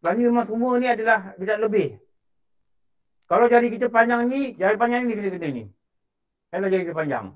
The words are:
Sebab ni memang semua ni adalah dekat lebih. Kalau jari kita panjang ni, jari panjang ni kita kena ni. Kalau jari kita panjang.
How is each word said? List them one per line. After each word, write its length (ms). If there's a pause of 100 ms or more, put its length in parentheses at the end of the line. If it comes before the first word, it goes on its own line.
Sebab 160
ni 80
memang 240
semua 320
ni 80
adalah 480
dekat 240
lebih. 280 (1400)
Kalau 180
jari 240
kita 220
panjang 320
ni, 320
jari 240
panjang 240
ni 80
kita 240
kena 160
ni. 120 (840)
Kalau 240
jari 160
kita 80
panjang. 400